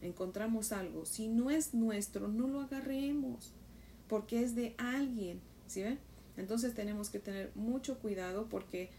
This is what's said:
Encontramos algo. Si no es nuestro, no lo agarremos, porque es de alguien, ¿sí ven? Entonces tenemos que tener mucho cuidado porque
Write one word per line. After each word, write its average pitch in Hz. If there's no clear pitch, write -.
Encontramos 208
algo. 165
Si 220
no 240
es 302
nuestro, 208
no 226
lo 277
agarremos, 269
porque 220
es 233
de 233
alguien, 240
¿sí 190
ven? 240
Entonces 233
tenemos 208
que 202
tener 196
mucho 247
cuidado 196
porque 190